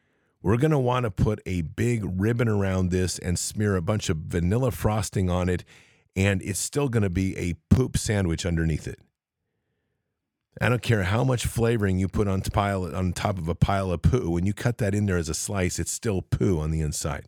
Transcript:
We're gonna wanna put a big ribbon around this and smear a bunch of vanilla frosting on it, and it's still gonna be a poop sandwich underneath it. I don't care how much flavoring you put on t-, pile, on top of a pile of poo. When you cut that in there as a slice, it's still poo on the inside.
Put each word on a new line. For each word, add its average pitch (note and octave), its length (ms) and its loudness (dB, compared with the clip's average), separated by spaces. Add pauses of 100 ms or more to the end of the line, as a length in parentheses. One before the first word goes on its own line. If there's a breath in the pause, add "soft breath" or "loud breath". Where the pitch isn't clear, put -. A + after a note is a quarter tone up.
(420)
We're A2+ 160 2
gonna D3+ 220 4
wanna B2 300 0
put G#2+ 360 0
a F2+ 160 -2
big A2+ 440 -2
ribbon A2 420 0
around F#2+ 440 2
this F#2 260 0
and F2 220 -2
smear G#2 360 0
a F#2 60 0
bunch G#2 280 -2
of E2+ 80 0
vanilla F#2 540 0
frosting G#2+ 580 0
on F2+ 200 0
it, F2 140 0 (520 loud breath)
and F#2+ 260 2
it's F2+ 180 -6
still C#3+ 300 -2
gonna A2 200 0
be F#2+ 280 0
a F2 180 -2 (140)
poop - 280 4
sandwich F#2+ 480 0
underneath E2 420 0
it. - 120 -10 (1600)
I A2 80 4
don't A#2+ 140 0
care G#2+ 200 2
how A2 220 0
much B2+ 200 0
flavoring A2 540 2
you F#2+ 80 2
put G2+ 220 0
on F#2+ 100 0
t-, - 100 -4
pile, G2 460 -2
on F#2 160 0
top G2+ 260 -2
of E2 120 -4
a F2 60 0
pile G2 360 0
of E2+ 120 -4
poo. - 260 2
When F2 160 0
you G2+ 80 0
cut - 240 -2
that G2+ 180 -2
in G#2 100 0
there F#2 120 2
as D#2+ 100 -2
a D#2+ 60 -4
slice, F#2 460 -2
it's - 120 -4
still F#2+ 300 -4
poo F#2+ 380 0
on D#2 120 -2
the D#2+ 80 0
inside. D2 480 -4